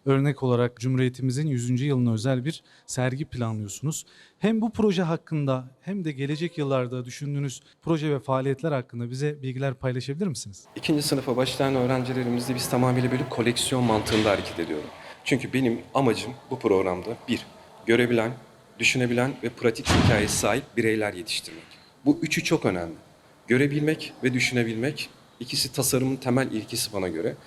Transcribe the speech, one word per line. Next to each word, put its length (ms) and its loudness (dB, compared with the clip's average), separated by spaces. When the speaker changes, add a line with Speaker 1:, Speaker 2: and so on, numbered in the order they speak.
Speaker 1:
Örnek 360 2
olarak 380 2
Cumhuriyetimizin 680 0
yüzüncü 380 0
yılına 280 2
özel 320 0
bir 180 -6
sergi 380 -2
planlıyorsunuz. 840 -6
Hem 220 2
bu 100 0
proje 320 2
hakkında 640 -2
hem 240 -6
de 80 -4
gelecek 460 -4
yıllarda 460 -2
düşündüğünüz 580 -6
proje 280 0
ve 100 0
faaliyetler 520 0
hakkında 380 -4
bize 320 -4
bilgiler 320 -4
paylaşabilir 520 -4
misiniz? 380 -8
Speaker 2:
İkinci 260 0
sınıfa 340 0
başlayan 380 2
öğrencilerimizle 800 0
biz 140 -4
tamamıyla 420 4
böyle 180 -2
koleksiyon 560 0
mantığında 460 4
hareket 280 0
ediyorum. 320 -4
Çünkü 280 0
benim 260 2
amacım 380 2
bu 80 -6
programda 580 2
bir, 180 -2
görebilen, 460 4
düşünebilen 540 2
ve 60 -2
pratik 400 -2
zekaya 400 4
sahip 360 0
bireyler 360 0
yetiştirmek. 520 -10
Bu 180 4
üçü 220 -2
çok 200 0
önemli. 300 0
Görebilmek 640 2
ve 100 2
düşünebilmek, 720 0
ikisi 320 -4
tasarımın 440 0
temel 360 0
ilkesi 400 -4
bana 160 -2
göre. 260 -4